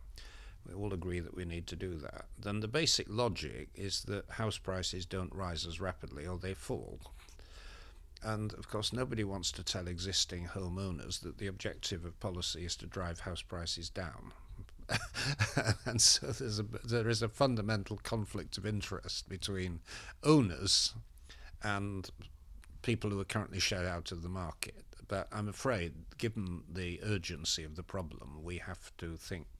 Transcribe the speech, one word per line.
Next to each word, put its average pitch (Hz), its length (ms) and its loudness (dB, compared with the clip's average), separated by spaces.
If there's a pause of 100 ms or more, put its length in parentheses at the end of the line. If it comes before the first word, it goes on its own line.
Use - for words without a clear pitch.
(680)
we - 60 -8
all 98 200 -2
agree 87 280 0
that - 140 -6
we 90 100 -2
need 85 220 -2
to 85 100 -4
do 90 180 -2
that, - 300 -6 (120)
then 101 220 0
the 107 80 0
basic 151 420 6
logic 90 640 2
is 95 300 -2
that 101 280 -2
house 110 260 0
prices 92 480 0
don't 92 280 0
rise 90 320 -2
as 82 140 -4
rapidly 76 480 -2
or 90 100 0
they 92 160 -2
fall. - 460 -4 (1200)
And, 107 340 0
of - 120 -8
course, 107 240 0
nobody 120 320 0
wants 98 300 0
to 92 100 -4
tell 90 240 0
existing 90 600 2
homeowners 90 760 -2
that 85 160 -6
the 101 100 -2
objective 95 560 -4
of 85 160 -6
policy 90 460 -2
is 85 120 0
to - 80 -10
drive 87 360 -2
house 87 200 -4
prices 85 480 -4
down. 80 440 -6 (560)
<laughs> - 80 4 (880)
And 117 160 6
so - 260 10
there's 113 320 0
a, 104 60 2 (180)
there 117 260 4
is 113 120 6
a 113 80 4
fundamental 110 760 4
conflict 101 540 -2
of 95 80 -2
interest 101 640 -2
between 92 500 0 (440)
owners 104 720 8 (720)
and 101 460 2 (720)
people 113 280 4
who 101 100 2
are 95 60 2
currently 95 340 0
shut 90 260 4
out 87 260 0
of 85 100 -4
the 87 80 -2
market. - 540 -4 (240)
But 98 240 0
I'm 104 160 0
afraid, 95 460 2 (240)
given 95 520 0
the 87 340 -2
urgency 87 600 2
of 76 120 -8
the 87 80 -4
problem, 78 600 -4
we 87 140 -2
have - 400 -8
to 82 200 -4
think, 82 300 -6 (120)